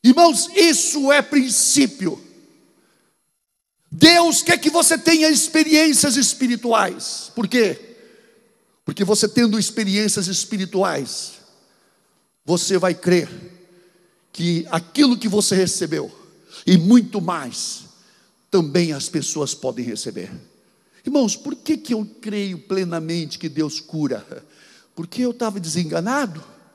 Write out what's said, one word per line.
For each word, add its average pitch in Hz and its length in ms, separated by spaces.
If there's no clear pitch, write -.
Irmãos, 269 500
isso 302 560
é 285 120
princípio. 254 1000
Deus 339 520
quer 330 160
que 311 120
você 330 280
tenha 320 300
experiências 302 880
espirituais. 233 1160
Por 226 140
quê? 214 380
Porque - 180
você 208 260
tendo 226 300
experiências 202 680
espirituais, 185 1040
você 180 340
vai 180 160
crer 175 340
que 170 380
aquilo 247 480
que 226 100
você 202 280
recebeu, 165 580
e 180 140
muito 208 420
mais, 160 680
também 170 440
as - 160
pessoas 147 460
podem 123 300
receber. 104 460
Irmãos, 254 300
por - 220
que 302 200
que - 180
eu 214 140
creio 202 360
plenamente 170 840
que 160 80
Deus 151 320
cura? 135 680
Porque 170 280
eu 247 100
estava 226 260
desenganado. 170 880